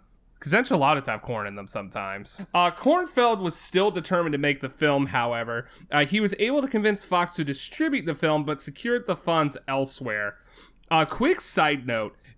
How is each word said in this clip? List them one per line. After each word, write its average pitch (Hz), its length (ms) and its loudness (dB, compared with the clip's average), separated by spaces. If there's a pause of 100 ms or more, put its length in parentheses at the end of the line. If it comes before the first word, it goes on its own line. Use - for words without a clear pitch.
(400)
'Cause 143 140 -4
enchiladas 151 540 2
have 110 140 -4
corn 107 260 -4
in 101 80 -10
them 101 120 -12
sometimes. 98 720 -10 (140)
Uh, 175 180 4
Kornfeld 247 680 2
was 175 180 -4
still 190 340 2
determined 170 400 0
to 143 80 0
make 143 220 0
the 131 80 -6
film, 139 380 2
however. 117 600 -2 (240)
Uh, 147 140 4
he 202 160 0
was 202 180 2
able 262 220 2
to 262 80 -2
convince 214 340 0
Fox 175 320 0
to 165 80 -2
distribute 247 640 -4
the 160 100 -2
film, 151 300 2
but 147 160 -4
secured 240 440 -4
the 180 120 -2
funds 156 400 0 (100)
elsewhere. 120 720 -4 (520)
A 160 160 4
quick 285 360 0
side 147 440 0
note, 113 300 -4 (220)